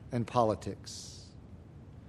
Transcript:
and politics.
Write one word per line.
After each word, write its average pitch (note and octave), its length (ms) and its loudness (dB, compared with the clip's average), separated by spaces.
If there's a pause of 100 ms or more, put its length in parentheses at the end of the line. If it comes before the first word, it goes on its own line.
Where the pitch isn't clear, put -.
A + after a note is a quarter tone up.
(100)
and A#2+ 160 2
politics. - 800 4 (1040)